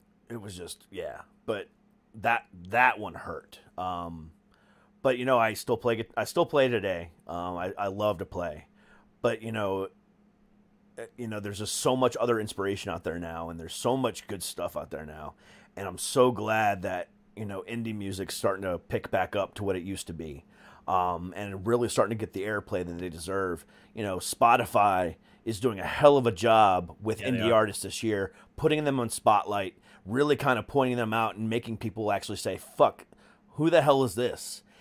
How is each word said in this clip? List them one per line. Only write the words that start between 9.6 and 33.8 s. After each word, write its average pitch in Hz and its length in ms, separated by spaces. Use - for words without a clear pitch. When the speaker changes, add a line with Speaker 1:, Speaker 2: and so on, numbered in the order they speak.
Speaker 1:
uh, 117 40
you 120 120
know, 107 120
there's 101 180
just 104 180
so 131 200
much 127 240
other 117 200
inspiration 98 500
out 85 140
there 85 140
now, 82 320
and 85 80
there's 80 160
so 127 220
much 123 300
good 92 160
stuff - 340
out 78 140
there 76 160
now. 76 280
And 95 100
I'm 92 120
so 127 340
glad 104 500
that, 92 260
you 110 80
know, 98 240
indie 113 280
music's 98 400
starting 98 260
to 90 160
pick - 320
back 92 260
up 98 180
to 104 100
what 98 100
it 90 80
used 92 260
to 90 40
be, 78 320
um, 90 480
and 95 320
really 120 220
starting 110 280
to 104 40
get 107 140
the 95 80
airplay 101 440
that 85 120
they 90 100
deserve. 87 560
You 113 100
know, 92 140
Spotify 101 960
is 110 140
doing 107 220
a - 60
hell 143 320
of 123 80
a 113 60
job 95 680
with 104 200
Speaker 2:
Yeah, 104 100
they 127 80
Speaker 1:
indie 113 120
Speaker 2:
are. 117 40
Speaker 1:
artists 107 280
this 92 200
year, 101 300
putting 151 280
them 135 160
on 117 80
spotlight, 101 720
really 135 320
kind 131 220
of 104 100
pointing 127 300
them 113 160
out 110 220
and 110 140
making 117 280
people 107 340
actually 98 240
say, 101 220
"Fuck, - 480
who 160 180
the 165 120